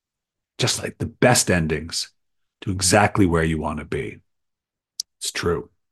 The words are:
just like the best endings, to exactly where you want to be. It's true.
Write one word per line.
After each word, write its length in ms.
just 240
like 160
the 80
best 460
endings, 600
to 100
exactly 540
where 180
you 140
want 220
to 60
be. 340
It's 140
true. 380